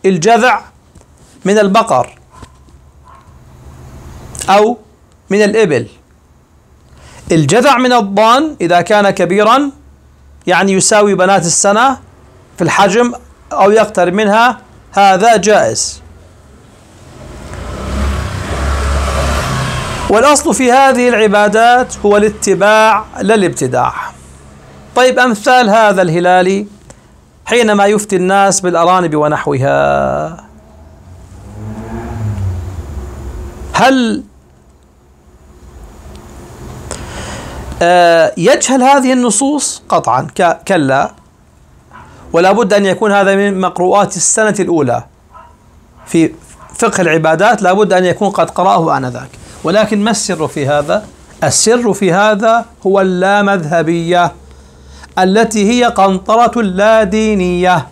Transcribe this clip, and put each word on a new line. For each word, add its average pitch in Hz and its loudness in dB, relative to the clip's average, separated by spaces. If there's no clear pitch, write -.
الجذع 214 2
من 202 0
البقر 190 0
أو 214 2
من 208 0
الإبل. 202 0
الجذع 226 2
من 247 0
الضأن 233 2
إذا 175 2
كان 202 2
كبيرًا، 208 0
يعني 180 0
يساوي 208 2
بنات 180 2
السنة 220 0
في 175 -4
الحجم 202 0
أو 196 2
يقترب 208 0
منها، 220 0
هذا 196 4
جائز. 175 0
والأصل 277 2
في 254 2
هذه 254 4
العبادات 220 2
هو 202 4
الاتباع 214 2
لا 202 0
الابتداع. 127 -2
طيب، 247 2
أمثال 247 2
هذا 208 4
الهلالي 185 0
حينما 214 2
يفتي 208 -2
الناس 190 0
بالأرانب 175 0
ونحوها، 143 -2
هل، 240 0
آه، 170 4
يجهل 247 2
هذه 262 4
النصوص؟ 262 -2
قطعًا 139 -2
ك-، 175 0
كلا، 143 0
ولا 180 4
بد 208 0
أن 202 2
يكون 196 0
هذا 196 2
من 196 -2
مقروءات 185 0
السنة 214 -2
الأولى 135 -2
في 160 0
فقه 220 -2
العبادات، 165 0
لا 180 2
بد 196 0
أن 185 2
يكون 180 -2
قد 170 -2
قرأه 180 0
آنذاك. 127 -8
ولكن 208 0
ما 226 0
السر 160 -4
في 139 -4
هذا؟ 147 -2
السر 214 0
في 185 0
هذا 214 0
هو 196 2
اللامذهبية 175 0
التي 208 0
هي 247 2
قنطرة 226 0
لا 208 2
دينية. 180 0